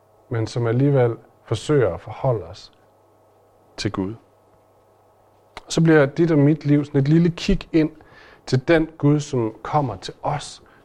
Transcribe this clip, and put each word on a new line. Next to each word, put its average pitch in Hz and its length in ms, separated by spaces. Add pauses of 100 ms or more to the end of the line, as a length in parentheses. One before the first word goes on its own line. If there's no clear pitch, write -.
(300)
men 113 180
som 117 200
alligevel 123 480 (280)
forsøger 120 500
at 90 80
forholde 110 440
os - 260 (1040)
til 104 140
Gud. 98 240 (1500)
Så - 160
bliver 156 220
dit 165 260
og 156 60
mit 147 280
liv 147 200
sådan 139 160
et 135 60
lille 170 220
kig 170 300 (120)
ind 156 200 (540)
til 131 220
den 160 300
Gud, 147 220
som 117 420
kommer 139 340
til - 260
os - 420 (220)